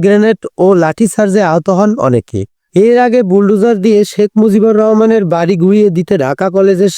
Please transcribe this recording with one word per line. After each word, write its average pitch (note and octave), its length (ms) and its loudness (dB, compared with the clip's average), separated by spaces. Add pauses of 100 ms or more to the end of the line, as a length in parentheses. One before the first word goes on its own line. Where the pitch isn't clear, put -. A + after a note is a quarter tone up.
গ্রেনেড G#3 380 2 (180)
ও F3 80 0 (100)
লাঠিচার্জে F#3+ 680 -2
আহত E3 260 -2
হন G3 300 0
অনেকে। A#2+ 400 -4 (360)
এর A3+ 240 2
আগে B3 240 0
বুলডোজার G3+ 580 0
দিয়ে G#3 240 2
শেখ G#3 320 -2
মুজিবুর G#3+ 400 2
রহমানের A3 480 2
বাড়ি E3+ 300 -2
গুঁড়িয়ে G3 340 2
দিতে F3 280 -4
ঢাকা C#3+ 320 -4
কলেজের F#3+ 480 0